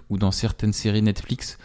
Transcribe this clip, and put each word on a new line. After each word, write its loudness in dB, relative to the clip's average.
ou -2
dans 2
certaines 0
séries 2
Netflix, -2